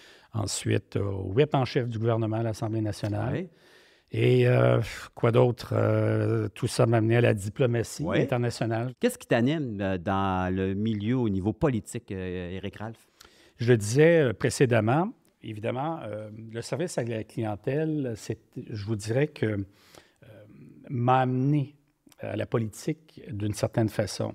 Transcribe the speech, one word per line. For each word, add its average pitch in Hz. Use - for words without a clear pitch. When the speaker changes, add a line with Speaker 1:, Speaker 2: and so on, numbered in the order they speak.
Speaker 1:
ensuite 107
au 98
whip 147
en 135
chef 120
du 113
gouvernement 113
à 113
l'Assemblée 113
nationale. 107
Speaker 2:
Oui. 170
Speaker 1:
Et, 123
euh, 120
quoi 120
d'autre ? 123
Euh, 110
tout -
ça -
m'a 117
amené 113
à 117
la 113
diplomatie 117
Speaker 2:
Oui. 180
Speaker 1:
internationale. 120
Speaker 2:
Qu'est-ce 240
qui -
t'anime, 127
euh, 95
dans 92
le 95
milieu 107
au 120
niveau 95
politique, 120
euh, 92
Éric 95
Ralph ? 113
Speaker 1:
Je 120
le 120
disais, 147
euh, 120
précédemment, 127
évidemment, 117
euh, 107
le 113
service -
à 131
la 113
clientèle, 131
c'est, -
je 104
vous 110
dirais 113
que, -
euh, -
m'a 127
amené 131
à 104
la 107
politique -
d'une 104
certaine 113
façon. 110